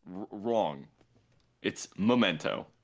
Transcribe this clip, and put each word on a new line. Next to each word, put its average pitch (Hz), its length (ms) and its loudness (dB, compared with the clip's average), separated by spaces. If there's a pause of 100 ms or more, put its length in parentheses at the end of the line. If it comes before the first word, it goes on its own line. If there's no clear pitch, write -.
R-, 92 240 -12
wrong. 101 560 -2 (720)
It's - 260 -4 (100)
Memento. 98 680 2 (160)